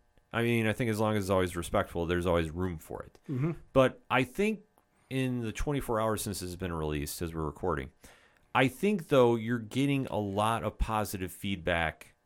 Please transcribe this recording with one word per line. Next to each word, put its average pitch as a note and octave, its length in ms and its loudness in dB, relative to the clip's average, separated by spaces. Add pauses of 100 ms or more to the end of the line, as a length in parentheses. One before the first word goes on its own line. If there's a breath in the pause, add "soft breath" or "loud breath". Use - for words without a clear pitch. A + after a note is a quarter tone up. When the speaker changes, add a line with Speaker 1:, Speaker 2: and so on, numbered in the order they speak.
(320)
Speaker 1:
I A#2 120 0
mean, A#2 240 2
I G#2+ 60 2
think A#2 180 0
as G#2 80 -2
long G#2+ 180 2
as G2+ 80 0
it's F2+ 40 -2
always F#2 260 2
respectful, F2 500 -2
there's F2 200 0
always E2+ 260 2
room F2 260 -4
for - 260 -12
it. - 140 -20 (120)
Speaker 2:
Mm-hmm. C#3+ 220 -2 (220)
Speaker 1:
But C3 360 4
I B2+ 140 4
think G3+ 360 0 (500)
in C3 320 -2
the A2 100 -4
twenty-four B2+ 480 -2
hours G#2+ 220 0
since G2+ 200 -4
it's F2+ 140 -6
been F2 180 -4
released, D2+ 480 -2
as E2 120 -4
we're D#2+ 100 -4
recording, D2+ 460 -2 (640 soft breath)
I C3 140 4
think, F3+ 420 -2
though, B2 260 6
you're A#2 240 -2
getting C3+ 480 -2
a - 120 -2
lot G#2 440 0
of G#2 140 -4
positive G2+ 540 -2
feedback. E2+ 840 -2 (120)